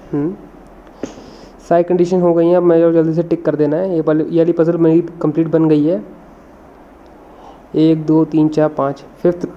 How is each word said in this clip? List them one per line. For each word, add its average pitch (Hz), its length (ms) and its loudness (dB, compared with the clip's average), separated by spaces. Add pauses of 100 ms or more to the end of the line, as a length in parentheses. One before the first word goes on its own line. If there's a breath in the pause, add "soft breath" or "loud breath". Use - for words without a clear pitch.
(120)
हम्म। 156 220 -4 (1300 loud breath)
सारी 170 140 2
condition 180 380 0
हो 175 140 2
गई 170 140 2
हैं, 175 80 4
अब 180 60 2
मेरे 170 240 4
को 165 60 2
जल्दी 160 220 0
से 170 80 0
tick 165 220 -6
कर 147 120 -2
देना 147 200 0
है। 185 180 -4
ये 160 60 0
वाली, 156 240 0
ये 165 140 -2
वाली 165 140 2
puzzle 170 240 0
मेरी 165 240 2
कंप्लीट 156 460 -2
बन 160 220 0
गई 147 160 2
है। 185 180 -2 (1700 loud breath)
एक, 156 320 0
दो, 160 180 2
तीन, 156 240 0
चार, 156 200 0
पाँच, 143 360 -6 (180)
fifth 175 340 -2